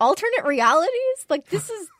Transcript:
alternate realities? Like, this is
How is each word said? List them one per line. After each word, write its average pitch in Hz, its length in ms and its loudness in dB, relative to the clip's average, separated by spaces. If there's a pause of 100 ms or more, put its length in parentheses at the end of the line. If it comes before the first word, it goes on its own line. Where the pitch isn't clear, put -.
alternate 427 420 0
realities? 330 840 0
Like, 294 180 -2
this - 220 -6
is 415 180 -12 (120)